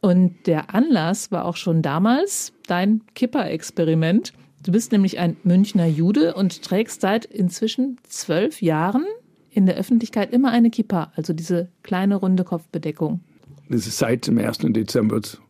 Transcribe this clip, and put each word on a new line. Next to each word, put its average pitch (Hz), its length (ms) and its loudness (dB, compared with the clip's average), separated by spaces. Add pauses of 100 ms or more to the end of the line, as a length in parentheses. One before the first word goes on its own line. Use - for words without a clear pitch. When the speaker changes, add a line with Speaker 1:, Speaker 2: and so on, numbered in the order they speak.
Speaker 1:
Und 180 460 2
der 156 260 -2
Anlass 208 580 0
war 180 140 -4
auch 170 120 -4
schon 165 240 0
damals 214 720 0 (140)
dein 196 340 0 (140)
Kippa-Experiment. 165 1160 0 (300)
Du 190 80 -2
bist 220 200 0
nämlich 196 280 2
ein 170 240 -2
Münchner 185 440 4
Jude 165 460 2
und 190 300 -2
trägst - 380 -4
seit 226 240 0
inzwischen 220 800 -4
zwölf 202 580 -4
Jahren 180 440 0 (440)
in 196 160 2
der 185 100 2
Öffentlichkeit 226 560 -2
immer 247 200 2
eine 233 180 4
Kippa, 196 460 -2
also 160 180 -4
diese 170 360 -4 (120)
kleine 196 340 0
runde 185 280 2
Kopfbedeckung. 165 760 -6 (480)
Speaker 2:
Das 117 180 -2
ist 117 100 -8
seit 120 300 0
dem 117 100 2
ersten 113 360 -2
Dezember 110 480 0 (280)